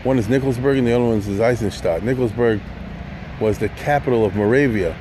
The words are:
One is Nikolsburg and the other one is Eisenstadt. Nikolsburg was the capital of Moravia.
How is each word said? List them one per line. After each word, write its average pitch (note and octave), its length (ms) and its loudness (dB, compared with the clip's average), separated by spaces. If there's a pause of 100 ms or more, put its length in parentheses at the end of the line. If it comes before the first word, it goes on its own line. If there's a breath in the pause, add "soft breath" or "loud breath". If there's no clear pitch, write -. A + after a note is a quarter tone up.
One B2+ 160 2
is G2+ 80 -2
Nikolsburg C3 500 2
and B2+ 80 2
the A#2 60 2
other A#2+ 140 4
one A2+ 120 2
is G2+ 220 -2
Eisenstadt. G#2+ 640 0
Nikolsburg A#2 600 0 (760)
was G#2+ 180 2
the G#2+ 120 -2
capital C3+ 560 0
of G2 100 0
Moravia. G#2+ 640 2